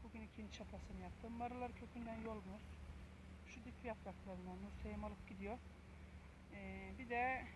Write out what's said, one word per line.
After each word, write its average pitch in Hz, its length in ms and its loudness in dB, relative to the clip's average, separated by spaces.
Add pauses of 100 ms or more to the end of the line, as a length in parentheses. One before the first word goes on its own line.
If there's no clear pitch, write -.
Bugün 226 180 -4
ikinci 208 360 -4
çapasını 190 440 -2
yaptım. 185 320 -2
Marılar 240 420 4
kökünden 226 460 -2
yolmuş. 214 400 0 (840)
Şu - 180 -6
dip 247 200 -4
yapraklarından 185 800 0
Nursel'im 208 400 0
alıp 208 260 0
gidiyor. 202 280 0 (960)
Ee, 190 460 -2
bir 247 100 0
de 247 360 8 (100)